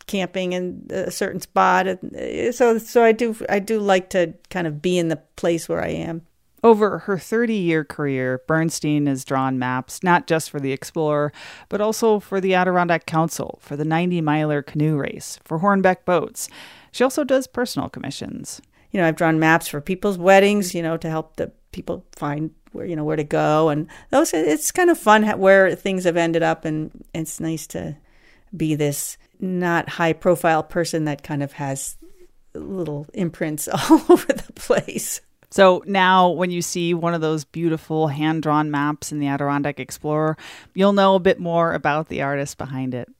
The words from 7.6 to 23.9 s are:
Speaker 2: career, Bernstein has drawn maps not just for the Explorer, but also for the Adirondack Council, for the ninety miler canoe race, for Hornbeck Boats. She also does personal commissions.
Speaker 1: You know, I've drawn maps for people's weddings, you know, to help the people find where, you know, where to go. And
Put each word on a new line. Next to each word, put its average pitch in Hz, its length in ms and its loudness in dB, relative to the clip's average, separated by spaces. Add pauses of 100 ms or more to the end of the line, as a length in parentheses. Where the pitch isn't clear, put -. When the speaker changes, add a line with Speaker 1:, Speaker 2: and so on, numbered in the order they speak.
Speaker 2:
career, 131 600 -4
Bernstein 156 600 0
has 135 180 -2
drawn 131 360 -2
maps 127 440 -4
not 175 240 4
just 160 220 0
for 147 100 -8
the 135 140 -2
Explorer, 147 580 -2 (380)
but 202 100 -4
also 214 400 2
for 190 220 -4
the 185 120 2
Adirondack 180 520 2
Council, - 560 -2
for 143 160 -10
the 151 80 -4
ninety 170 340 0
miler 151 420 0
canoe 151 360 0
race, - 480 -8
for 165 140 -6
Hornbeck 190 440 2
Boats. - 460 -2 (420)
She - 100 -8
also 269 220 2
does 262 240 0
personal - 400 -6
commissions. - 720 -12 (300)
Speaker 1:
You 196 80 -2
know, 170 80 4
I've 160 80 2
drawn 160 240 2
maps 160 300 2
for 147 100 -8
people's 185 380 -4
weddings, 196 580 6
you 170 60 -4
know, 165 160 -2
to 165 120 -8
help 160 280 -6
the 165 120 -6 (220)
people 180 400 -8
find 151 400 -6 (220)
where, - 120 -10
you 170 120 -6
know, 151 80 -4
where 156 100 -2
to 151 80 -2
go. 156 460 2
And 151 180 -2 (220)